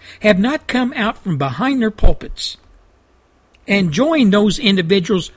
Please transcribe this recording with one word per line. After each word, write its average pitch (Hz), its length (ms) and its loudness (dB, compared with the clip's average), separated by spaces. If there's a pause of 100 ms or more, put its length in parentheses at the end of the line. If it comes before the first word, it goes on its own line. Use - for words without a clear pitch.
(220)
have 208 160 2
not 262 300 -2
come 254 260 -2
out 226 240 -4
from 170 200 -6
behind 175 440 -2
their 220 80 0
pulpits - 680 0 (1080)
and 196 240 0
joined 254 400 2
those 208 280 2
individuals 190 760 0